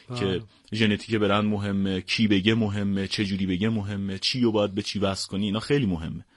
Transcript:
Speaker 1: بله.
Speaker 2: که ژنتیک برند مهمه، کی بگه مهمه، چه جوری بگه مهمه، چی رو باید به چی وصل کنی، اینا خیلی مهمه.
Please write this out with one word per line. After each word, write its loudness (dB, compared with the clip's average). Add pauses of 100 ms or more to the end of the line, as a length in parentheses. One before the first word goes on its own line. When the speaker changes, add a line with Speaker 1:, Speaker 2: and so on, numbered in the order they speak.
Speaker 1:
بله. -6
Speaker 2:
که 0 (300)
ژنتیک 2
برند 4
مهمه، 0
کی 0
بگه 4
مهمه، 0
چه -2
جوری -2
بگه 0
مهمه، -4
چی -2
رو 4
باید 2
به -4
چی -6
وصل -2
کنی، -2
اینا -2
خیلی 0
مهمه. -4 (120)